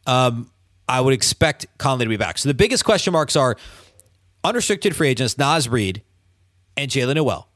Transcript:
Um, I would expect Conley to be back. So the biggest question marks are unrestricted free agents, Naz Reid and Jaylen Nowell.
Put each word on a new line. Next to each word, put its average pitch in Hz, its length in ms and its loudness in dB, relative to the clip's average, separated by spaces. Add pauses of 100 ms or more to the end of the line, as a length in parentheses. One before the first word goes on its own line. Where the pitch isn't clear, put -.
Um, 123 460 0 (360)
I 127 140 0
would 135 120 4
expect - 520 0 (120)
Conley 127 280 0
to 110 40 -2
be 107 80 0
back. 98 200 -4
So 143 120 -2
the 143 40 0
biggest 226 320 -2
question 190 280 2
marks 156 220 0
are 127 220 2 (840)
unrestricted 202 520 0
free 151 140 2
agents, 123 280 -2
Naz 139 320 0
Reid 104 340 -2 (720)
and 143 160 -4
Jaylen 135 240 0
Nowell. 131 400 -2